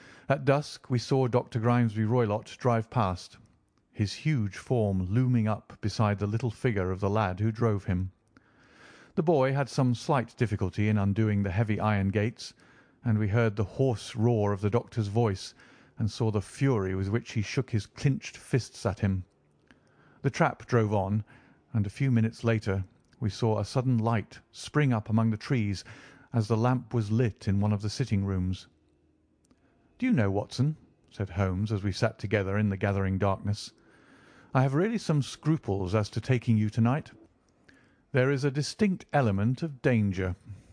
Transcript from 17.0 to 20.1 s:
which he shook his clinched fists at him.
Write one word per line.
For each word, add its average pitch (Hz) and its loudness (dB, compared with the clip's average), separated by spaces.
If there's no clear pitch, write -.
which 117 -4
he 113 -2
shook - -4
his 107 -2
clinched - -2
fists - -4
at 92 -2
him. 95 0